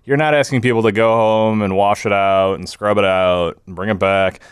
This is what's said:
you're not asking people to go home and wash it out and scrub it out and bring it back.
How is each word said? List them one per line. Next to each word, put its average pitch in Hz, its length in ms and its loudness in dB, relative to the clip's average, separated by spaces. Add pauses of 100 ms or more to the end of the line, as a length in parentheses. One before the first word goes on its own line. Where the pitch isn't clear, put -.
you're 139 120 0
not 151 180 0
asking 135 260 0
people 113 240 0
to 110 80 2
go 113 220 2
home 110 480 0
and 95 140 -2
wash 101 300 0
it 101 60 0
out 98 420 2
and 87 140 -10
scrub 104 300 -4
it 101 60 2
out 90 640 0
and 92 80 -18
bring 95 160 -6
it 101 80 -2
back. 95 400 0 (140)